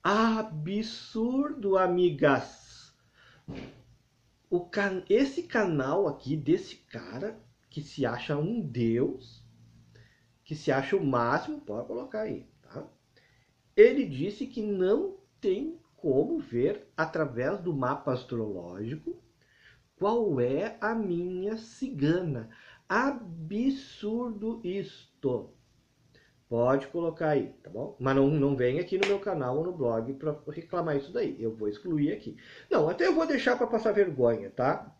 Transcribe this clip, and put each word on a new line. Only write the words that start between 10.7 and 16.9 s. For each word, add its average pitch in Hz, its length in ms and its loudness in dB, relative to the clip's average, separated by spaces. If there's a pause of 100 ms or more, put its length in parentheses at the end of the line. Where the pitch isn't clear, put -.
acha 139 240 0
o 170 100 0
máximo, 135 540 0
pode 107 260 -8
colocar 220 360 -8
aí, - 260 -8 (140)
tá? - 260 -14 (880)
Ele 254 300 10
disse 175 400 -4
que - 160 -8
não 208 560 0 (220)
tem 247 380 -2 (180)
como 160 420 2
ver 143 580 -2